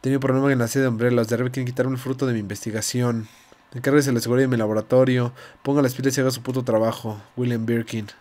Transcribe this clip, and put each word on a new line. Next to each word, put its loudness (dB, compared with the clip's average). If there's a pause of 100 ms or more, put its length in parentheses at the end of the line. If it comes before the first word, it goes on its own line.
Tenía 0
un -2
problema 2
en 2
la 0
sede 0
de 4
Umbrella. 2
Los 2
de 0
arriba -2
quieren -4
quitarme -2
el -4
fruto -4
de 0
mi -2
investigación. -4 (440)
Encárguese 2
de 0
la 2
seguridad 2
de -
mi 0
laboratorio. 2 (300)
Ponga 0
las 2
pilas -2
y 0
haga 2
su -8
puto -4
trabajo. 0 (140)
William -2
Birkin. -2 (120)